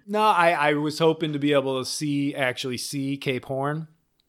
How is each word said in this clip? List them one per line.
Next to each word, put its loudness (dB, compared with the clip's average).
no, -2
I, 6
I 2
was -2
hoping 2
to -4
be 2
able 2
to -6
see, -2
actually -4
see -6
Cape -4
Horn, -4